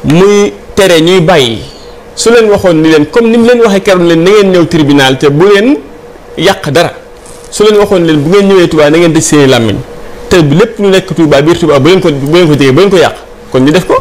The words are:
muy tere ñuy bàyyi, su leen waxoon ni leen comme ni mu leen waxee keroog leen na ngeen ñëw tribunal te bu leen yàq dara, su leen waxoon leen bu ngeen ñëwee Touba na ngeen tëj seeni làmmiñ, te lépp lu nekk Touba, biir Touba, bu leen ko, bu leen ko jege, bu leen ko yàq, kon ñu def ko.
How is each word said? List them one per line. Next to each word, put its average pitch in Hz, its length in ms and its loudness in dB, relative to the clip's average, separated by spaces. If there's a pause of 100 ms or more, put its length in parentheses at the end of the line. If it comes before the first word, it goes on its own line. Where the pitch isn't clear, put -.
muy 202 480 2 (220)
tere 180 260 2
ñuy 180 200 2
bàyyi, 147 380 0 (580)
su - 140 0
leen 226 200 2
waxoon 190 320 0
ni 160 80 2
leen 151 160 2
comme 233 240 0
ni 233 80 0
mu 226 80 2
leen 240 140 2
waxee 196 220 2
keroog 180 260 0
leen 165 160 2
na 185 60 2
ngeen 202 220 2
ñëw 175 140 2
tribunal 139 520 0
te 151 100 0
bu 151 160 0 (100)
leen 233 220 0 (640)
yàq 160 320 -4
dara, 160 220 -2 (580)
su - 140 -4
leen 214 140 2
waxoon 202 280 0
leen 156 160 0
bu 151 80 -2
ngeen 196 180 2
ñëwee 180 200 2
Touba 151 220 0
na 165 80 2
ngeen 170 140 2
tëj 151 100 -4
seeni 147 240 2
làmmiñ, 117 300 0 (520)
te 190 80 2
lépp 170 420 0
lu 202 100 0
nekk 185 260 -2
Touba, 147 280 0
biir 165 160 0
Touba, 147 220 0
bu 139 80 0
leen 185 120 2
ko, 180 120 -2
bu 143 240 -2
leen 180 120 2
ko 151 60 2
jege, 135 180 0
bu 147 80 2
leen 196 100 2
ko 196 60 0
yàq, 143 180 0 (380)
kon 127 120 0
ñu 147 80 2
def 170 140 -2
ko. - 140 -2